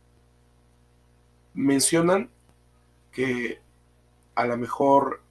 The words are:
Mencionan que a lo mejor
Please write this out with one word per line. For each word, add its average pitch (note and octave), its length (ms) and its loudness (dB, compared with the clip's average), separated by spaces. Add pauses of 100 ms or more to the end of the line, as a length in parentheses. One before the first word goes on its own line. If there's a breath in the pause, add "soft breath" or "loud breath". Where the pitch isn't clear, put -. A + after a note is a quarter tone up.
(1500)
Mencionan E3 760 0 (840)
que B2 480 -6 (720)
a A#2+ 120 -2
lo A#2+ 100 -4
mejor C3+ 760 0